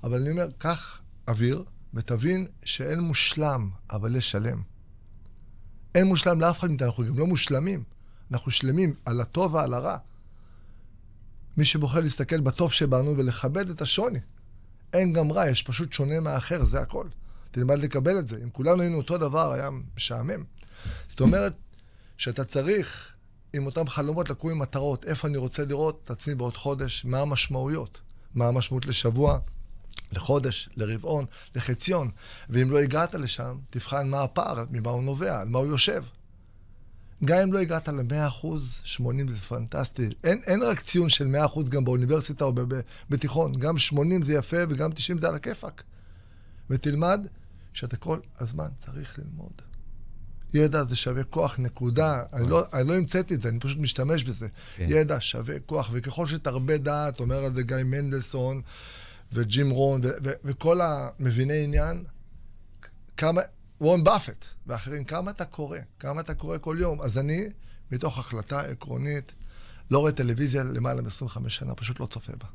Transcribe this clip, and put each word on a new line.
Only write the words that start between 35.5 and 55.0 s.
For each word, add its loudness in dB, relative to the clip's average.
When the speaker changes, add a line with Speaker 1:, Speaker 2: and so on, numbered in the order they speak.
Speaker 1:
הוא 2
יושב. 2
גם 6
אם 6
לא 2
הגעת 0
למאה 0
אחוז, -4
שמונים -2
זה -2
פנטסטי. -2
אין, 4
אין 4
רק 2
ציון 2
של 4
מאה 4
אחוז 0
גם 2
באוניברסיטה 2
או 2
ב-, 0
ב-, -4
בתיכון. 2
גם 2
שמונים 4
זה 2
יפה 2
וגם 0
תשעים -2
זה 0
על 0
הכיפאק. -8
ותלמד 2
שאתה -6
כל -2
הזמן -4
צריך -10
ללמוד. -10
ידע 6
זה 0
שווה 0
כוח, 0
נקודה. 0
Speaker 2:
נכון. -6
Speaker 1:
אני 4
לא, 6
אני 2
לא 4
המצאתי 2
את 0
זה, 0
אני 0
פשוט -2
משתמש 2
בזה. -4
Speaker 2:
כן. -2
Speaker 1:
ידע 4